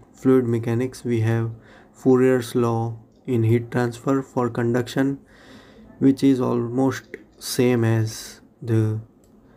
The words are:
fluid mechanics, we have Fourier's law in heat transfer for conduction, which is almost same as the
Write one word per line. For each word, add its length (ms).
fluid 340
mechanics, 580
we 160
have 300
Fourier's 640
law 400
in 180
heat 260
transfer 520
for 280
conduction, 720
which 240
is 160
almost 640
same 460
as 560
the 400